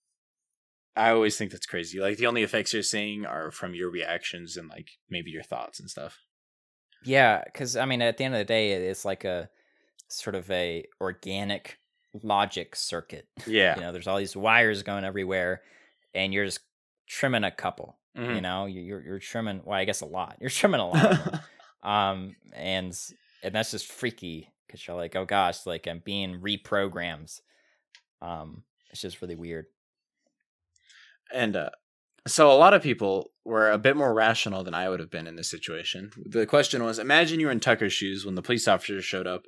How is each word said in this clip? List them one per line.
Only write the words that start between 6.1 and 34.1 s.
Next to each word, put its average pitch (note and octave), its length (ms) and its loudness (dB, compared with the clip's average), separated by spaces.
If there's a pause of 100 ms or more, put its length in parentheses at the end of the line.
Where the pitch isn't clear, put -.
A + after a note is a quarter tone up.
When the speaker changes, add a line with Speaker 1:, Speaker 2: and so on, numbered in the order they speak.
Speaker 2:
Yeah, B2+ 400 6 (100)
'cause, B2 240 -6
I B2+ 80 2
mean, B2+ 160 0
at A#2 160 2
the C3+ 60 -2
end C3 100 -2
of A2+ 60 0
the G#2 60 0
day, G#2+ 280 2
it, F#2 80 -2
it's F#2 240 -4
like G2 200 -6
a F2+ 240 -4 (600)
sort - 260 -8
of F#2 160 -8
a F2 340 -2 (140)
organic F#2+ 800 -6 (440)
logic G2+ 540 0
circuit. - 500 -8 (100)
<laughs> - 80 -16
Speaker 1:
Yeah. G2 300 4
Speaker 2:
You F#2 60 -4
know, F2 100 -8
there's F2 160 -10
all F#2+ 100 0
these G2 200 -6
wires A2 460 4
going G2+ 200 -4
everywhere, F#2 580 -2 (520)
and F#2+ 200 0
you're G2+ 120 2
just - 160 -6 (460)
trimming B2 360 0
a F#2+ 80 0
couple. - 480 -8 (180)
Speaker 1:
Mm-hmm. A#2 180 -4
Speaker 2:
You G2 60 -2
know, F#2 240 -4
you, F#2 160 -10
you're, F2+ 200 -10
you're F#2 180 -10
trimming, G#2 460 -6
well, G2+ 120 -2
I F#2+ 60 2
guess G2 180 -2
a D#2+ 40 -10
lot. E2+ 340 -6
You're B2+ 100 -6
trimming F3+ 300 2
a F#2 80 0
lot D3 180 4
of F#3 260 4
them. D#3 140 -6
Speaker 1:
<laughs> - 40 -20 (340)
Speaker 2:
Um, G2 520 0 (180)
and, F2+ 440 -4 (460)
and F#2+ 100 -6
that's A2 160 0
just - 160 -8
freaky, F2 680 -10 (160)
'cause - 200 -20
you're F2 80 -8
like, E2+ 200 -6
"Oh F#2+ 100 -2
gosh, F#2 420 0
like, E2 200 -6
I'm E2+ 120 -8
being F#2+ 420 -6
reprogrammed." F2+ 1000 -4 (840)
Um, D#2+ 400 -12 (260)
it's - 120 -14
just F#2 200 -12
really F2 140 -10
weird. E2 320 -10 (1600)
Speaker 1:
And, A2+ 240 0
uh, D#2+ 140 -4 (560)
so C#3+ 260 8
a C3+ 60 12
lot F3+ 160 12
of E3+ 80 8
people G#2 480 0 (140)
were A2 260 4
a G#2+ 80 4
bit C3+ 180 6
more C3+ 200 4